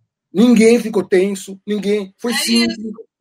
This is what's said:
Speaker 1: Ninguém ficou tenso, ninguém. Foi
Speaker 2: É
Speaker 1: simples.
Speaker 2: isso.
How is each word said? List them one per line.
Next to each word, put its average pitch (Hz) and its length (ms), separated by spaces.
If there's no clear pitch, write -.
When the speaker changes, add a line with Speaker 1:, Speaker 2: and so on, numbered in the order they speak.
Speaker 1:
Ninguém 226 480
ficou 220 240
tenso, 190 600
ninguém. 202 520
Foi 240 140
Speaker 2:
É - 40
Speaker 1:
simples. 233 420
Speaker 2:
isso. 214 140